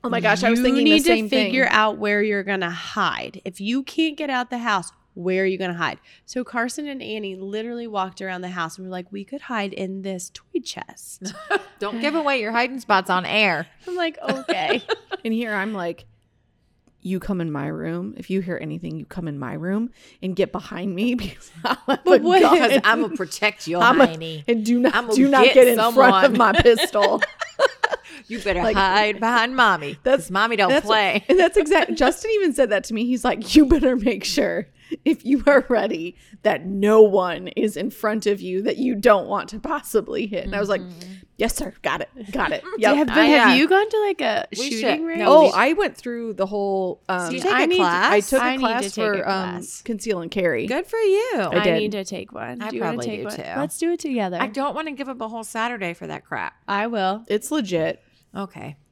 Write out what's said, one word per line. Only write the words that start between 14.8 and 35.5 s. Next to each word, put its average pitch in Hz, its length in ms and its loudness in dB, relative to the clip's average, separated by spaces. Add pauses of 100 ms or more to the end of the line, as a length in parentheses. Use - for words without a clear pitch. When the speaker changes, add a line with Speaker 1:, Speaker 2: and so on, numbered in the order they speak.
Speaker 1:
<laughs> - 220 -12
And 226 100 -2
here 226 200 -4
I'm 208 200 -4
like, 170 320 -8 (960)
"You 185 200 -4
come 185 200 -4
in 165 100 -4
my 143 160 -6
room. 165 500 -8
If - 140 -14
you 190 100 -2
hear 175 200 -8
anything, 160 360 -10
you 151 80 -12
come 175 240 -10
in 143 100 -10
my 131 160 -10
room 196 360 -4 (320)
and 185 140 -6
get 190 160 0
behind 220 420 -8
me 233 200 -2
<laughs> - 20 -4
because - 340 -10 (140)
I'll - 100 -2 (140)
have - 160 -2
Speaker 2:
But 370 160 8
Speaker 1:
a - 40 -6
Speaker 2:
what 359 180 6
Speaker 1:
gun." 330 160 4 (120)
Speaker 3:
'Cause 269 140 4
I'ma 220 240 2
protect 190 580 -4
your 170 160 0
Speaker 1:
I'ma 254 240 6
Speaker 3:
hiney. 160 400 -8
Speaker 1:
and 226 180 0
do 240 140 2
not, 262 160 2
Speaker 3:
I'ma 226 180 -2
Speaker 1:
do 262 160 4
not 262 160 6
Speaker 3:
get 262 100 6
Speaker 1:
get 254 140 10
in 240 80 4
front 233 220 2
of 269 240 6 (100)
Speaker 3:
someone. 240 60 0
Speaker 1:
my 226 140 6 (100)
pistol. 220 640 4
Speaker 3:
<laughs> - 60 -20 (920)
You 226 140 -8
better 180 220 0
Speaker 1:
Like, 185 140 2
Speaker 3:
hide 202 440 2
behind 240 360 0
mommy. 170 460 2
Speaker 1:
that's, - 220 2
Speaker 3:
'Cause - 60 -14
mommy 214 260 0
don't 196 120 4
Speaker 1:
that's, 196 160 2
Speaker 3:
play. 208 460 2
Speaker 1:
and 359 80 6
that's 339 180 4
exact-, 339 380 2
Justin 320 380 0
even 392 200 2
said 262 180 2
that 202 140 0
to 220 100 -8
me. 226 120 -2
He's 247 180 -4
like, - 300 -2
"You 302 100 10
better 254 320 4
make 220 260 -2
sure 180 460 -2 (380)
if - 180 0
you 247 220 0
are 285 240 6